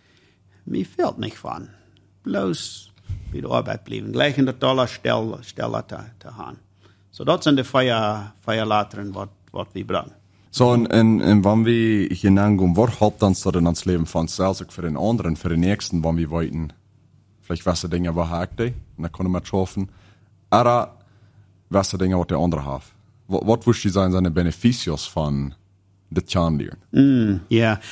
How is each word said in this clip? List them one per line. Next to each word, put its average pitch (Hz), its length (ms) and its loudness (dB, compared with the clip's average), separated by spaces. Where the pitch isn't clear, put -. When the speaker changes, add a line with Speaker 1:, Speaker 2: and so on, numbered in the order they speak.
Speaker 1:
mir 180 200 -4
fehlt - 320 -4
nicht - 200 -8
von. - 320 -12
Bloß 196 680 -6
bei - 100 -8
der - 100 -8
Arbeit 107 340 -2
bleiben. 107 260 -10
Gleich 131 260 0
in 135 80 4
der 127 100 -2
Dollar 131 320 0
Stelle, 113 560 -4
Stelle 113 440 -6
zu, - 80 -14
zu - 180 -20
haben. 69 200 -12
So, - 120 -14
das 160 200 0
sind 143 140 4
die 131 60 2
Feier, 110 760 0
Feierlateren, 104 760 -2
was, 98 140 -10
was 95 220 -8
wir 92 120 -8
brauchen. 90 260 -4
Speaker 2:
So, 123 180 4
und, 120 180 4
und, 110 340 4
und 101 240 6
wenn 110 200 4
wir 113 420 2
hier - 80 -4
hineingehen, 98 460 4
wo 113 120 4
hat 107 340 2
uns 95 200 2
das 92 120 0
denn 87 140 2
ans 85 180 -2
Leben 87 200 0
von 82 220 -2
selbst, 92 440 -4
für - 100 -14
den 78 160 -4
anderen, 92 380 0
für 85 140 -4
den 82 100 2
Nächsten, 90 440 0
wenn 82 140 0
wir 82 120 -2
wollten, 80 440 -4
vielleicht - 240 -8
was 87 160 -2
die 87 80 -6
Dinge, 87 260 -2
wo 82 120 -2
hakt 85 320 -6
die, 120 140 -2
und 80 60 -8
dann 85 80 -6
können 92 200 -4
wir 87 100 -2
es - 60 -14
schaffen. 95 420 -4
Oder 120 460 4
was 95 200 2
die 98 100 -6
Dinge, 92 180 2
was 85 100 0
der 82 100 -2
andere 76 280 0
hat. 67 160 -8
Wo, 95 180 -2
was 117 220 2
würdest 117 180 2
du 101 40 2
sagen, 92 220 2
seine 90 200 2
Beneficios 87 760 -2
von 71 480 -4
der 80 140 -2
Kennenlernen? 82 560 -2
Speaker 1:
Mm, 117 580 4
ja. 113 300 2